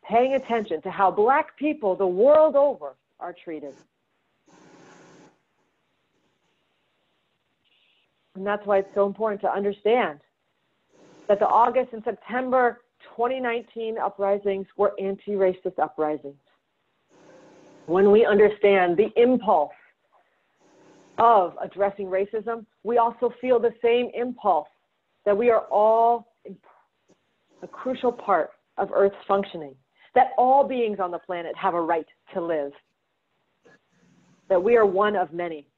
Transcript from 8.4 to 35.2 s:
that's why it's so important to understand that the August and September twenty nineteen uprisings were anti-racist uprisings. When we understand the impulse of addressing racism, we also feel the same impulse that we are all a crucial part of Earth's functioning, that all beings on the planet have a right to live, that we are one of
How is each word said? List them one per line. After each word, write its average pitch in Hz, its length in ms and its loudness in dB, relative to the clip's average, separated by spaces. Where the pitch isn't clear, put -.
that's 208 180 -6
why 202 140 2
it's 196 160 -8
so 202 100 2
important 202 360 -6
to 175 100 -2
understand 202 680 -2
that 202 100 2
the 208 100 0
August 240 460 2
and 220 100 -14
September 240 800 -2
twenty 247 240 -4
nineteen 226 600 -8
uprisings 196 680 -4
were 202 220 0
anti-racist 190 760 -4
uprisings. 151 640 -6
When 196 240 4
we 214 160 6
understand 202 720 4
the 214 180 2
impulse 214 580 2
of 214 420 4
addressing 196 460 -6
racism, 208 580 -6
we 233 140 -2
also 233 340 0
feel 254 180 0
the 226 220 0
same 240 340 0
impulse 208 540 -2
that 202 120 2
we 240 140 2
are 214 180 2
all 226 640 2
a - 60 -18
crucial 254 460 -4
part 180 380 -2
of 196 160 -4
Earth's 196 340 0
functioning, 180 480 -4
that - 220 4
all 262 260 4
beings 226 380 -4
on 180 100 -6
the 170 80 -10
planet 170 380 -10
have 190 160 -2
a 175 80 -2
right 165 260 -2
to 190 80 -6
live, 156 300 -4
that 180 160 2
we 233 140 4
are 220 80 6
one 202 320 0
of 147 160 -4